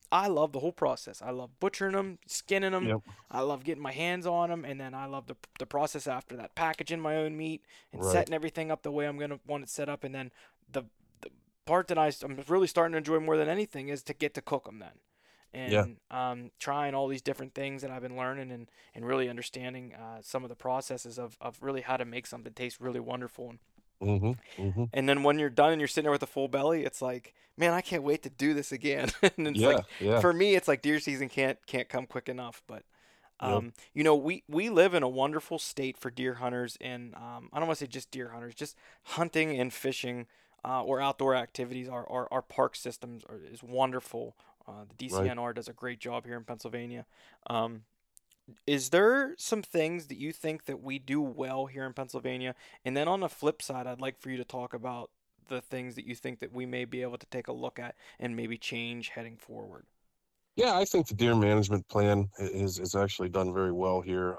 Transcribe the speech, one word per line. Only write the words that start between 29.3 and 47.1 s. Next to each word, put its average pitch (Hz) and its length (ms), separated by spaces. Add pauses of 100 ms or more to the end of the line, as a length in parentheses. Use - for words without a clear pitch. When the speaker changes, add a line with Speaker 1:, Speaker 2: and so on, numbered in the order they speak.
Speaker 1:
it's 139 140
Speaker 2:
Yeah, 120 80
Speaker 1:
like, 139 160 (160)
Speaker 2:
yeah. 107 200
Speaker 1:
for 175 120
me, 190 240
it's 180 100
like 139 160
deer 151 160
season 139 300
can't, 135 380
can't 123 220
come 127 180
quick - 220
enough. 123 380
But, 110 160 (580)
Speaker 2:
Yep. 127 120
Speaker 1:
um, 117 200 (220)
you 147 80
know, 151 140
we, 143 320
we 175 200
live 185 260
in 156 100
a 127 40
wonderful 147 520
state 131 360
for - 140
deer 127 240
hunters 123 460
and, 123 340
um, 120 380
I 147 80
don't 165 80
wanna 160 80
say 143 100
just 127 240
deer 127 200
hunters, 117 260
just - 200 (280)
hunting 156 540
and 127 140
fishing, 123 540 (380)
uh, 127 180
or 131 180
outdoor 135 360
activities. 123 520
Our, 123 220
our, 123 220
our 131 100
park - 320
systems 120 540
are, 107 120
is 113 220
wonderful. 123 760 (300)
Uh, - 60
the 104 80
Speaker 2:
Right. 101 180
Speaker 1:
D - 100
C 95 200
N 123 100
R 120 140
does 113 160
a - 60
great 123 260
job 120 260
here 120 100
in 117 80
Pennsylvania. 120 640 (400)